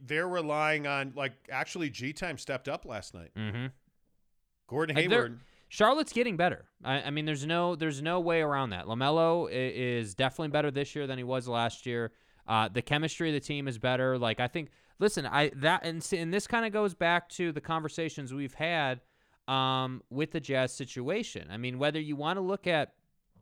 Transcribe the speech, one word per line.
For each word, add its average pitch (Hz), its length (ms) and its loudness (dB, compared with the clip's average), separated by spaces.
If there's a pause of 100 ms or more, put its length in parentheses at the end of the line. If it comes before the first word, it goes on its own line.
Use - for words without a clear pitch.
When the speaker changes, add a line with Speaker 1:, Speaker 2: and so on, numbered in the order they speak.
Speaker 1:
they're 156 220 0
relying 151 580 0
on, 139 300 -2
like, 135 180 -4 (160)
actually 151 400 -4
G 120 220 -6
Time 156 260 -6
stepped - 300 -6
up 151 180 -6
last 110 280 -10
night. 85 240 -14
Speaker 2:
Mm-hmm. 110 300 -4 (1000)
Speaker 1:
Gordon 151 280 0
Speaker 2:
Like, 170 140 4
they're 240 140 6
Speaker 1:
Hayward. 120 160 -6 (300)
Speaker 2:
Charlotte's 277 420 4
getting 233 240 2
better. 156 300 2 (180)
I, 131 200 0
I - 60 -4
mean, 151 160 -2
there's 147 200 -2
no, 175 300 2
there's 151 260 -2
no 170 180 0
way 165 220 4
around 139 300 2
that. 90 140 -6
LaMelo 160 640 4
i-, - 40 -6
is 120 640 -2
definitely 131 340 0
better 147 220 2
this 139 240 -4
year 143 120 -4
than 131 100 -4
he 123 60 -6
was 123 240 -2
last 117 380 -2
year. 117 260 -2 (360)
Uh, 110 200 4
the 117 140 0
chemistry 156 480 0
of 151 40 2
the 143 60 0
team 143 300 -4
is 117 80 -6
better. 127 400 2
Like, 120 240 2
I 123 60 2
think, 156 240 -6 (280)
listen, 208 260 2
I, 143 300 2
that, 156 300 2
and 165 140 -2
s-, - 120 -4
and 170 220 0
this 202 140 0
kinda 226 220 0
goes 208 240 2
back 175 360 2
to 170 240 -2
the 147 80 -4
conversations 156 720 -4
we've 139 200 -6
had, 151 460 0 (480)
um, 131 600 0
with 147 220 -2
the 156 100 -2
Jazz 131 320 2
situation. 131 760 -6
I 95 60 -8
mean, 127 240 -6
whether 151 220 2
you 151 160 -4
wanna 170 240 -2
look 190 260 -2
at, 156 280 0 (460)